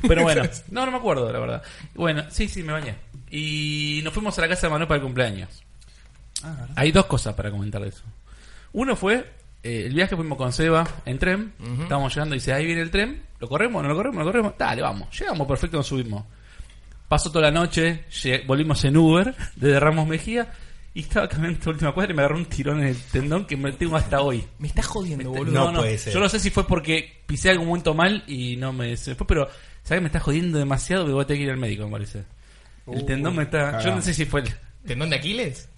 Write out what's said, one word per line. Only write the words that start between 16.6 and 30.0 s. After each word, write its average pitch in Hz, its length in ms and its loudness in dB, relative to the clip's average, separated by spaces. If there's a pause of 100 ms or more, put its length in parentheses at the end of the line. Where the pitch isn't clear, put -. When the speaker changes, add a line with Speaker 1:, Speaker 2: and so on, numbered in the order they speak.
Speaker 1:
Pasó 151 240 2
toda 160 140 4
la 147 60 8
noche, 165 600 2
lle-, 131 340 -2
volvimos 143 400 2
en 139 120 4
Uber 170 360 6 (120)
<laughs> - 100 -10
desde 139 240 6
Ramos 156 280 4
Mejía 220 440 -2 (420)
y 165 80 -8
estaba - 260 2
caminando 165 320 -2
esta 165 120 -2
última 151 220 0
cuadra 190 180 0
y 165 40 0
me 147 60 4
agarró 143 160 4
un 175 80 -2
tirón 147 360 -2
en 139 80 2
el 127 140 -2
tendón 151 420 0
que 147 120 -4
me 139 160 -2
tengo 160 240 -2
hasta 139 240 2
hoy. 127 240 0 (140)
Speaker 2:
Me 151 80 -6
estás 214 180 2
jodiendo, 147 460 -4
Speaker 1:
Me 131 80 -4
está-, - 0 -
Speaker 2:
boludo. 151 140 0
Speaker 1:
no, 135 120 6
no. 170 80 2
Speaker 4:
No - 60 2
puede 110 180 2
ser. 107 160 -4
Speaker 1:
Yo 180 60 2
no 196 100 4
sé 220 100 0
si 190 120 2
fue 190 160 2
porque 160 580 0
pisé 147 240 2
algún 170 180 4
momento 170 260 2
mal 180 340 4
y 123 300 -4
no 131 160 -4
me, 120 220 -4
se 127 200 -6
fue, - 120 -4
pero 151 200 2 (360)
sabés 165 140 0
que 190 40 2